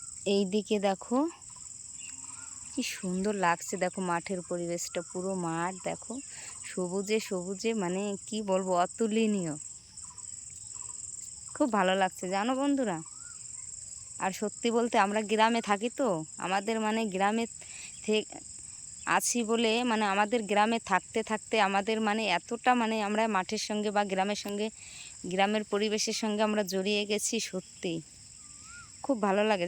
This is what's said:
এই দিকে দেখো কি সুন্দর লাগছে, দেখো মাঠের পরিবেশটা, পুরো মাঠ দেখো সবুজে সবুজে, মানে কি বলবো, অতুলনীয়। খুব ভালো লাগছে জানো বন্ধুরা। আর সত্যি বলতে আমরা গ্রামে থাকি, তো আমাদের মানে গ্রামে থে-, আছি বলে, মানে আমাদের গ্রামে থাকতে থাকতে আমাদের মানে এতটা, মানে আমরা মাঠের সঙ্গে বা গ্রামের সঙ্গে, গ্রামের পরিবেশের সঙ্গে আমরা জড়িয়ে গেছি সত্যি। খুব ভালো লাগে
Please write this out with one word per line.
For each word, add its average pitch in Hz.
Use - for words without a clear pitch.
এই 202
দিকে 214
দেখো 196
কি -
সুন্দর 190
লাগছে, 170
দেখো 180
মাঠের 170
পরিবেশটা, 175
পুরো 185
মাঠ 170
দেখো 170
সবুজে 190
সবুজে, 190
মানে 185
কি 208
বলবো, 185
অতুলনীয়। 208
খুব 294
ভালো 185
লাগছে 190
জানো 208
বন্ধুরা। 262
আর 190
সত্যি 220
বলতে 233
আমরা 208
গ্রামে 220
থাকি, 208
তো 269
আমাদের 196
মানে 220
গ্রামে 214
থে-, 214
আছি 196
বলে, 226
মানে 220
আমাদের 208
গ্রামে 214
থাকতে 190
থাকতে -
আমাদের 196
মানে 220
এতটা, 240
মানে 226
আমরা 214
মাঠের 208
সঙ্গে 214
বা 208
গ্রামের 196
সঙ্গে, 208
গ্রামের 196
পরিবেশের 208
সঙ্গে 214
আমরা 214
জড়িয়ে 196
গেছি 208
সত্যি। -
খুব 269
ভালো 202
লাগে 180